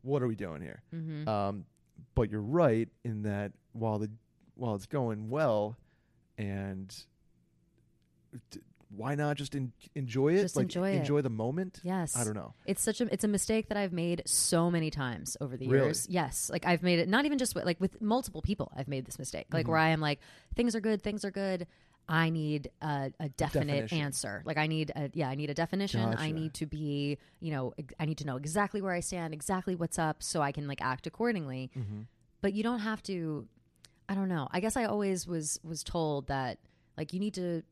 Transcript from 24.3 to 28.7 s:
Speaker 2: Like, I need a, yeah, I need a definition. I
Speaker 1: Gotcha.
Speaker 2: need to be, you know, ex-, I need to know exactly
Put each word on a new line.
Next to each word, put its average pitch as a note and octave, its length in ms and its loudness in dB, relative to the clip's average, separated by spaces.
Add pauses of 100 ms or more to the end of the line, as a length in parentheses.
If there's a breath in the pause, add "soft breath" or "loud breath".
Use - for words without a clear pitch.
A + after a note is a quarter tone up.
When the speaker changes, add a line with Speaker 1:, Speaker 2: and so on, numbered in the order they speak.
Speaker 2:
Like, D3+ 140 -2
I D3+ 100 2
need D#3 260 0
a, C#3+ 200 -4
yeah, D3 160 0
I C3+ 60 -2
need D3 140 -4
a D3 40 -4
definition. E3 480 0
I A2+ 140 2
Speaker 1:
Gotcha. D#3 180 -2
Speaker 2:
need D#3 220 -4
to D#3 100 -4
be, C#3+ 520 -2 (220 soft breath)
you D#3+ 120 -4
know, C3 260 -2
ex-, C#3+ 220 -12
I D3+ 60 0
need D3+ 120 -2
to - 80 -8
know C3 100 -2
exactly F#3+ 460 0